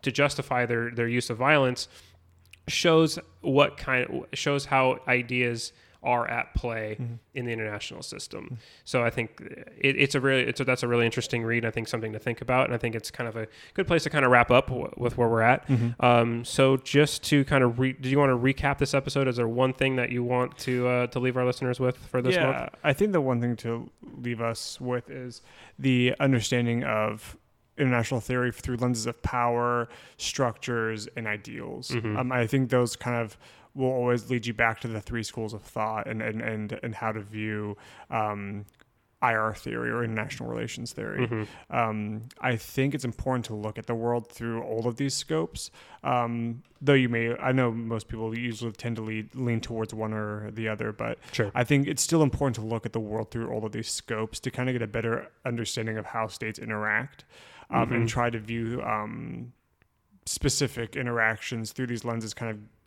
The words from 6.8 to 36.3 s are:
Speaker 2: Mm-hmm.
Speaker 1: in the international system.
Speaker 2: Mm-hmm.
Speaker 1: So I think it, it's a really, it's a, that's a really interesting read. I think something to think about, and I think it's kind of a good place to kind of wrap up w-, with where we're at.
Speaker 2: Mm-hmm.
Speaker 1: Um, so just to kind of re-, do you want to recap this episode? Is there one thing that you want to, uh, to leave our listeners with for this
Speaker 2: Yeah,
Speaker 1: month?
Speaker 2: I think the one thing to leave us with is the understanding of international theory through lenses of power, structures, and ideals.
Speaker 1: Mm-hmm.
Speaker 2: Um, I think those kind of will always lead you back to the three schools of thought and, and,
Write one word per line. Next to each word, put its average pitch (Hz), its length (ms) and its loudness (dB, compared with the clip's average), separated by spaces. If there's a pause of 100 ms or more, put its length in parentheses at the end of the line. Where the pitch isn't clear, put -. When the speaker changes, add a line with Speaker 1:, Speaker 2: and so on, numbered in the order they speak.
Speaker 2:
Mm-hmm. 117 140 -6 (200)
Speaker 1:
in 123 120 -6
the 120 60 -4
international 107 500 -6
system. - 420 -12
Speaker 2:
Mm-hmm. - 100 -10 (300)
Speaker 1:
So 123 200 0
I 117 60 2
think - 300 -6
it, - 560 -2
it's 139 200 2
a 135 40 2
really, 135 220 4
it's 127 180 -2
a, 139 40 0
that's 123 180 0
a 123 60 -2
really 120 160 4
interesting 117 400 0
read. 117 200 0
I 113 60 0
think 113 160 -4
something 110 260 -6
to 110 60 -8
think 117 220 -4
about, 127 240 2
and 123 100 -2
I - 40 -2
think 117 180 -4
it's - 160 -8
kind 120 160 -6
of 110 80 -8
a 113 100 -6 (280)
good 190 120 0
place 170 160 4
to 151 80 -2
kind 143 140 2
of 127 80 8
wrap 120 180 8
up 123 160 8
w-, - 300 -4
with 120 200 -2
where 120 120 4
we're 113 140 4
at. 123 260 4
Speaker 2:
Mm-hmm. 120 360 2
Speaker 1:
Um, 117 400 4
so 135 340 4
just - 520 2
to 143 140 6
kind 135 180 4
of 120 160 4
re-, 131 140 2
do 131 160 -6
you 135 100 4
want 143 140 6
to 127 40 4
recap 135 420 2
this - 160 0
episode? 135 340 2
Is 120 80 -2
there 120 100 2
one 127 260 2
thing 131 220 2
that 123 160 0
you 123 140 0
want 123 340 0
to, 123 300 0
uh, 123 200 2
to 123 120 -2
leave 127 160 0
our 127 100 2
listeners 123 320 0
with 127 180 2
for - 240 -4
this 127 140 4
Speaker 2:
Yeah, 156 160 4
Speaker 1:
month? - 200 -4 (120)
Speaker 2:
I 147 100 4
think 202 200 2
the 170 80 4
one 127 200 2
thing 120 180 0
to 117 300 -6 (320)
leave 120 200 -4
us 117 400 -4
with 123 280 -4
is 127 320 -12 (380)
the 127 400 4
understanding 120 640 2
of 110 540 -2 (420)
international 123 420 2
theory 123 300 0
through 123 280 -6
lenses 120 280 0
of 120 160 -8
power, 120 680 0 (280)
structures, 113 880 -2 (100)
and 113 120 -4
ideals. 117 600 -8
Speaker 1:
Mm-hmm. 110 260 -2
Speaker 2:
Um, 127 160 0
I 120 160 2
think 131 220 2
those 123 260 4
kind 123 260 -2
of 110 160 -8 (360)
will 131 160 0
always 123 380 0
lead 123 180 0
you 120 60 -4
back 113 280 2
to - 60 -8
the 110 140 -4
three 117 220 -6
schools 110 320 -8
of 104 80 -12
thought 110 440 -4
and, 110 140 -6
and, 110 220 -4